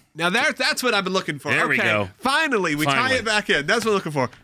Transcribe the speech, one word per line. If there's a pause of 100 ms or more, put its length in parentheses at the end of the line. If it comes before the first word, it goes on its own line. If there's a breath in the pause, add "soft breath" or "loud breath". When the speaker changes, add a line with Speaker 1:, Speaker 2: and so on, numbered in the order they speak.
(160)
Speaker 1:
Now
there,
that's
what
I've
been
looking
for.
Speaker 2:
There
we
Speaker 1:
Okay,
Speaker 2:
go. (100)
Speaker 1:
finally,
we
tie
Speaker 2:
Finally.
Speaker 1:
it
back
in.
That's
what
I'm
looking
for. (140)